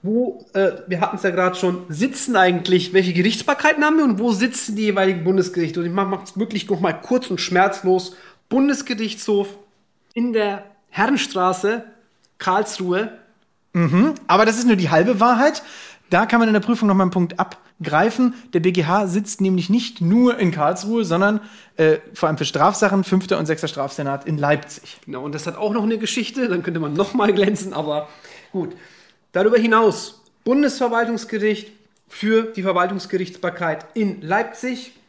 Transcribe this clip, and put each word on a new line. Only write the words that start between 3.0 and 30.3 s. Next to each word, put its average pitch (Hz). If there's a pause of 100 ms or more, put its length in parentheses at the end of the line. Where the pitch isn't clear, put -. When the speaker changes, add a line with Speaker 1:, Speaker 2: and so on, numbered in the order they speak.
Speaker 1:
Gerichtsbarkeiten 285
haben 311
wir 311
und 220
wo 233
sitzen 220
die 220
jeweiligen 190
Bundesgerichte? 180
Und 170
ich 170
mach, 196
mach's 190
wirklich 208
noch 180
mal 175
kurz 247
und 175
schmerzlos. 185 (360)
Bundesgerichtshof 220 (640)
in 233
der 202 (280)
Herrenstraße, 202 (540)
Karlsruhe. 190 (600)
Speaker 2:
Mhm, 175 (140)
aber 196
das 220
ist 240
nur 226
die 175
halbe 190
Wahrheit. 247 (480)
Da 190
kann 233
man 226
in 214
der 208
Prüfung 226
noch 196
mal 190
einen 185
Punkt 175
abgreifen. 190 (180)
Der 175
B 180
G 175
H 190
sitzt 202
nämlich 185
nicht 240
nur 233
in 190
Karlsruhe, 190
sondern, 196 (380)
äh, 156 (160)
vor -
allem 156
für 151
Strafsachen, 190
fünfter 185
und 156
sechster 156
Strafsenat 139
in 156
Leipzig. 147
Speaker 1:
Genau, 131
und 147
das 147
hat 170
auch 208
noch 220
eine 220
Geschichte, 240
dann 180
könnte 170
man 151
noch 196
mal 214
glänzen, 196
aber 151 (440)
gut. 180 (560)
Darüber 214
hinaus 220 (240)